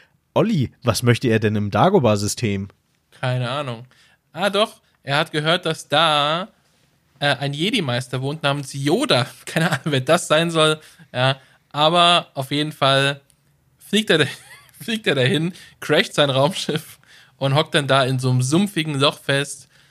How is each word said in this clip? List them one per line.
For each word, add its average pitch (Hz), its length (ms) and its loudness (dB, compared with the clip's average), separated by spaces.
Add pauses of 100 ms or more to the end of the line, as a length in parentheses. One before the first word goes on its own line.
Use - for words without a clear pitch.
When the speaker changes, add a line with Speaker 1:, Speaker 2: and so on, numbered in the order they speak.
(340)
Speaker 1:
Olli, 160 380 0 (100)
was 117 200 0
möchte 123 260 2
er 110 100 4
denn 107 180 0
im 104 140 -2
Dagobah-System? 104 1000 0 (520)
Speaker 2:
Keine 127 300 -4
Ahnung. 127 340 -8 (480)
Ah, 180 160 -2
doch, 202 320 -2 (220)
er 139 160 -2
hat 160 140 -2
gehört, 160 340 -2
dass 160 220 -6
da, 156 600 0 (680)
äh, 143 180 0
ein 139 160 -6
Jedi-Meister 143 680 -4
wohnt 147 200 -6
namens 143 300 -4
Yoda. 147 540 0 (100)
<laughs> - 80 -20
Keine 165 260 0
Ahnung, - 140 -4
wer 139 160 0
das 135 280 0
sein 165 220 2
soll. 156 300 2 (320)
Ja, 127 240 0 (360)
aber 170 600 2
auf 127 200 -8
jeden 151 200 -2
Fall 139 480 0 (580)
fliegt 214 300 -2
er 185 100 4
da, 147 60 4 (280)
<laughs> - 280 -20
fliegt 220 260 -6
er 180 80 2
dahin, 135 380 0 (280)
crasht - 340 0
sein 147 160 2
Raumschiff 143 680 -2 (400)
und 135 160 0
hockt 156 200 0
dann 147 140 0
da 135 160 4
in 131 160 -2
so 131 100 0
einem 127 120 2
sumpfigen 156 580 0
Loch 151 180 2
fest, - 500 -4 (220)